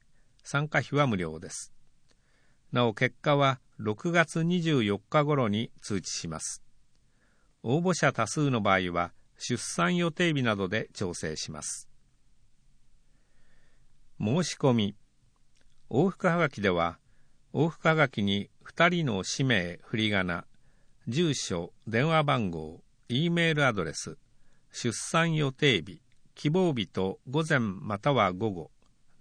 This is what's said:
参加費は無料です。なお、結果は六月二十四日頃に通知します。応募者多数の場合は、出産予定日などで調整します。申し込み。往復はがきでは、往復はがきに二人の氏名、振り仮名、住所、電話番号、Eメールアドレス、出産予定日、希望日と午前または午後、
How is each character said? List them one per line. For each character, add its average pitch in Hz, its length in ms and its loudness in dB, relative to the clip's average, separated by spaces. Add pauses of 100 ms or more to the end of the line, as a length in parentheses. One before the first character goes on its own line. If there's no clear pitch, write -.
(440)
参 151 260 -2
加 156 100 0
費 139 180 -2
は 143 100 4
無 107 100 2
料 80 240 -4
で 82 80 -14
す。 - 240 -14 (960)
な 123 140 2
お、 110 80 2
結 - 280 0
果 151 140 2
は 135 240 2 (160)
六 107 380 -4
月 165 320 2
二 175 160 0
十 156 200 2
四 101 160 2
日 151 280 2
頃 139 240 2
に 107 220 -2 (100)
通 101 180 -2
知 - 100 -10
し - 200 -8
ま 78 100 -8
す。 - 240 -10 (1000)
応 143 180 0
募 180 120 2
者 147 200 2
多 113 140 -2
数 147 220 0
の 120 120 2
場 98 140 4
合 92 180 0
は、 87 180 -2 (260)
出 - 200 -4
産 175 400 -2
予 170 140 0
定 170 220 0
日 135 100 0
な 110 120 2
ど 98 140 -2
で 110 240 -4
調 87 200 -4
整 80 220 -6
し - 160 -8
ま 76 100 -12
す。 - 280 -10 (2250)
申 131 240 0
し - 120 -6
込 135 180 2
み。 104 220 0 (960)
往 175 200 2
復 - 180 -2
は 170 100 2
が 160 120 2
き - 120 -12
で 98 80 4
は、 85 300 0 (540)
往 156 160 2
復 - 180 -2
は 160 80 6
が 151 120 4
き 110 160 -2
に 101 260 0 (140)
二 - 260 2
人 170 180 0
の 98 160 0
氏 - 200 -4
名、 90 400 0
振 - 140 -6
り 107 140 0
仮 95 140 2
名、 87 200 -4 (640)
住 147 260 0
所、 87 400 -6 (120)
電 117 220 0
話 160 160 2
番 127 260 0
号、 80 320 -10 (280)
E 147 200 0
メ 170 220 2
ー - 20 2
ル 147 140 2
ア 117 60 2
ド 95 100 -2
レ 78 100 -6
ス、 - 240 -12 (540)
出 - 220 -4
産 165 420 0
予 143 160 0
定 127 300 2
日、 85 200 -14 (320)
希 - 180 -2
望 175 220 2
日 107 140 -2
と 95 320 -2 (100)
午 156 180 0
前 151 120 2
ま 101 400 -4
た 143 140 0
は 101 180 4
午 104 200 -4
後、 82 200 -10 (500)